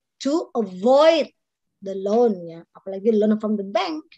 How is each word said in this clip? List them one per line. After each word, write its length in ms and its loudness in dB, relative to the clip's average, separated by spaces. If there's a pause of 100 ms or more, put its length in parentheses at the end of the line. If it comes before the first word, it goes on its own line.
(200)
to 320 -4
avoid 800 2 (480)
the 160 -10
loan 480 0
ya, 160 -16 (160)
apalagi 400 -2
loan 240 2
from 160 -2
the 80 -6
bank 400 -6 (140)